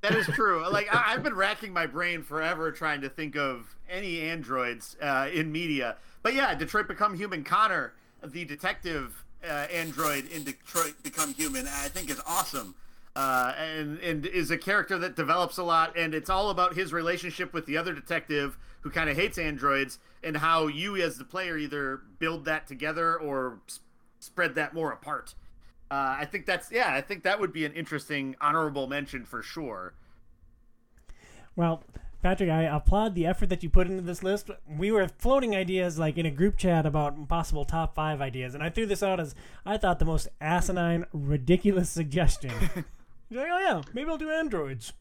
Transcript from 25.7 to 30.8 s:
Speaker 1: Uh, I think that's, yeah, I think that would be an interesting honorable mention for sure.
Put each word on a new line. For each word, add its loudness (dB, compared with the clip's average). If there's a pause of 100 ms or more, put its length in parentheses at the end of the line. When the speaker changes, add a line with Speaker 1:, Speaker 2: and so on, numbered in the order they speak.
Speaker 1:
Uh, 0
I -2
think -8
that's, -2
yeah, 2
I 0
think -8
that 2
would 0
be -2
an -6
interesting -4
honorable 2
mention -6
for -10
sure. -8 (1600)